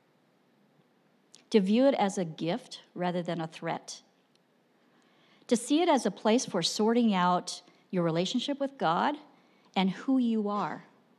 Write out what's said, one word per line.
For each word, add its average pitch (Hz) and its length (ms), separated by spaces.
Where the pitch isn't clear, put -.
to 226 100
view 208 280
it 277 80
as 196 220
a 185 80
gift 160 560
rather 180 300
than 165 180
a 160 60
threat, - 540
to 247 80
see 285 260
it 359 80
as 269 160
a 202 60
place 226 340
for 180 160
sorting 220 520
out 180 480
your 175 140
relationship 185 560
with 277 180
God 196 380
and 190 140
who 262 280
you 226 320
are. 196 340